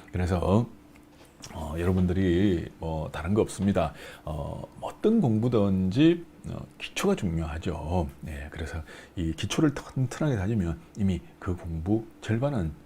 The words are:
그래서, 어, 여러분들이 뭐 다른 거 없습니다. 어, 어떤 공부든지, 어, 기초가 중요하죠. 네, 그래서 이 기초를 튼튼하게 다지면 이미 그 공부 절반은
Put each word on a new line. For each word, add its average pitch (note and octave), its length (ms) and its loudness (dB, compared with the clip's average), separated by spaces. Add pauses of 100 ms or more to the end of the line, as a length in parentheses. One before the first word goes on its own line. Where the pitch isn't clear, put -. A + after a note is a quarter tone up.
(120)
그래서, F2+ 540 2 (880)
어, D#2 240 -8
여러분들이 F2+ 1000 4
뭐 D#2+ 320 -6
다른 E2 240 -4
거 G#2+ 80 6
없습니다. F#2 500 0 (320)
어, D#2 380 -8 (180)
어떤 A3 400 2
공부든지, A2 1040 4 (240)
어, E2+ 180 -10 (120)
기초가 - 380 -2
중요하죠. D#2+ 920 -2 (120)
네, C#2+ 300 -10
그래서 D#2+ 320 -8 (340)
이 E2 160 -2
기초를 C#3+ 420 0
튼튼하게 C3+ 600 -2
다지면 F#2 440 0 (160)
이미 F#2+ 240 0 (180)
그 F2+ 180 -4
공부 E2+ 480 -2 (160)
절반은 A2+ 520 -2 (140)